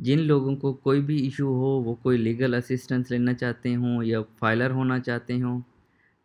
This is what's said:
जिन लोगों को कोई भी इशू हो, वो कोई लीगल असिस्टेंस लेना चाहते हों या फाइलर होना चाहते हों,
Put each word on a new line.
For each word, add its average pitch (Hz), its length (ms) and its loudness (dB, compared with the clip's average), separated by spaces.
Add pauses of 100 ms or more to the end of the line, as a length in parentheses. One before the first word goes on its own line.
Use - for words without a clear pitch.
जिन 135 180 2
लोगों 143 360 2
को 135 180 -2
कोई 139 280 2
भी 143 260 0
इशू 139 200 -2
हो, 135 380 0
वो 117 80 -2 (100)
कोई 127 140 4
लीगल 117 400 0
असिस्टेंस 127 540 -2
लेना 123 220 2
चाहते 123 400 -4
हों 120 300 0
या 113 180 0
फाइलर 113 500 0
होना 131 280 0
चाहते 123 380 -4
हों, 123 240 -2 (640)